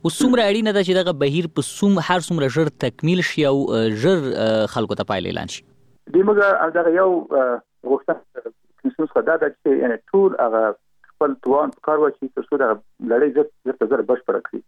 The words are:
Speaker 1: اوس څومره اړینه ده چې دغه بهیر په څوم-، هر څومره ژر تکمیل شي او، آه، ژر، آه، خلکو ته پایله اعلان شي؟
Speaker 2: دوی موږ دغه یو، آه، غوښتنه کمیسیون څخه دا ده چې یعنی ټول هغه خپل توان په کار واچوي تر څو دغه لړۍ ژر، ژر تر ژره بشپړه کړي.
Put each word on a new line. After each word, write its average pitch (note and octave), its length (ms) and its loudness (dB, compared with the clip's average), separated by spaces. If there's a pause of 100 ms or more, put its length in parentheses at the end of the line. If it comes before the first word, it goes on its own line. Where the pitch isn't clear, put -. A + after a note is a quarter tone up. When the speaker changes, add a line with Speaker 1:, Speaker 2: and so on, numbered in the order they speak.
Speaker 1:
اوس E3+ 180 -4
څومره B3+ 280 4
اړینه G#3+ 280 0
ده G3 60 2
چې F3+ 180 0
دغه F3 120 -2 (120)
بهیر D#3 240 -2 (100)
په - 80 -2
څوم-، G3 420 0
هر F3+ 180 2
څومره D3+ 280 -2
ژر D#3 180 0 (120)
تکمیل E3 460 -2
شي D3+ 200 0
او، C#3 60 2 (160)
آه، A2+ 160 0 (160)
ژر، F3 260 2
آه، A2 340 0 (120)
خلکو G#2 240 -2
ته - 100 -6
پایله F2+ 220 -4
اعلان E2+ 220 -8
شي؟ - 80 -18 (440)
Speaker 2:
دوی F3+ 160 2
موږ G3 560 2
دغه E3+ 180 2
یو، F#3 140 4 (300)
آه، B2 200 -2 (240)
غوښتنه - 640 -4 (320)
کمیسیون D3 260 -4
څخه - 220 -2
دا E3 140 4
ده D3 60 -2
چې - 200 -4 (140)
یعنی A#2+ 140 -2 (140)
ټول F#3+ 240 2 (120)
هغه A2 280 0 (360)
خپل C#3+ 220 -2 (100)
توان C#3 340 0
په - 100 -20
کار D3+ 160 0
واچوي C#3 320 -2
تر C3 140 -6
څو C#3+ 140 -2
دغه A2 120 0 (360)
لړۍ C#3 240 2
ژر، D3 120 2 (200)
ژر B2+ 120 -6
تر A2 140 0
ژره C3+ 160 -2
بشپړه G2+ 380 -2
کړي. G2+ 200 -12